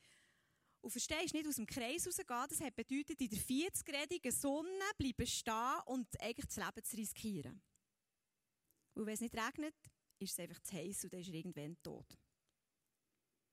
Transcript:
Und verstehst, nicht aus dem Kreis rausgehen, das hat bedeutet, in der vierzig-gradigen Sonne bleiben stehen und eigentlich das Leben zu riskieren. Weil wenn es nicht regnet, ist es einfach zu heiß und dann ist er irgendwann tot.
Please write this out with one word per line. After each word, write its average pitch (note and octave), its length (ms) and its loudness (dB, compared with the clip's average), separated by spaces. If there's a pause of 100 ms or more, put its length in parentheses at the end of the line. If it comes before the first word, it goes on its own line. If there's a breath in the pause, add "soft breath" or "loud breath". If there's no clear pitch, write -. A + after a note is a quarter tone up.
(840 soft breath)
Und A3+ 80 -4
verstehst, D#4+ 420 2
nicht D#4 140 2
aus - 100 2
dem G#3+ 100 0
Kreis C4+ 400 0
rausgehen, F4+ 200 -2 (220)
das E4 120 0
hat C#4 140 0
bedeutet, C#4 460 0
in B3+ 80 4
der G3+ 100 0
vierzig-gradigen C#4+ 920 2
Sonne E4 520 2 (140)
bleiben B3 300 2
stehen A#3+ 580 2
und B3+ 220 0 (120)
eigentlich - 260 -2
das - 100 -4
Leben G#3 280 -2
zu - 120 -2
riskieren. G3 680 -2 (1300)
Weil G#3+ 120 0
wenn G#3+ 80 0
es A3 60 -2
nicht A#3 160 -2
regnet, C4+ 400 0 (420)
ist F#3+ 140 -4
es - 80 -2
einfach E3+ 200 -8
zu - 160 -6
heiß F3 280 -2
und F3 80 -8
dann F3+ 80 -6
ist F3 80 -6
er E3+ 60 -6
irgendwann D#3+ 500 -4
tot. - 340 -10 (1300)